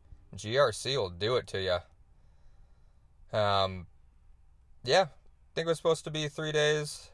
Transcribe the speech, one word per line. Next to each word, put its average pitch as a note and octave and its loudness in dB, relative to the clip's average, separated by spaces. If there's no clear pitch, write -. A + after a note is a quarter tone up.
G G#2 -4
R C3 6
C C3 -4
will F#2+ -2
do G#2 -2
it G#2+ 0
to G2 -6
ya. F2+ 2
Um, G2 0
yeah, D#3 4
I - -12
think E3 -2
it - 0
was D#3+ 2
supposed D#3+ 0
to E3 -6
be D3+ -4
three D#3 -6
days. D3+ 0